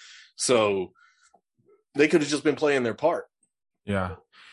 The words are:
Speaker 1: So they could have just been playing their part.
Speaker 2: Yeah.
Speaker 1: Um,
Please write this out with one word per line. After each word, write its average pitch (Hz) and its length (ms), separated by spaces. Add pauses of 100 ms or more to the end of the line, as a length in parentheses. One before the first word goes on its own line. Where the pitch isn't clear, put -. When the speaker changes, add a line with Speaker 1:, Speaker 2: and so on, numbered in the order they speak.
(360)
Speaker 1:
So 104 580 (1000)
they 156 120
could 156 140
have 143 80
just 143 140
been 147 140
playing 143 260
their 113 100
part. 147 320 (600)
Speaker 2:
Yeah. 95 300
Speaker 1:
Um, - 20 (360)